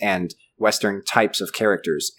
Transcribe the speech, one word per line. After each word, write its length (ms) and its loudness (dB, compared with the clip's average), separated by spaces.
and 320 -2
Western 480 0
types 340 2
of 140 -8
characters 640 0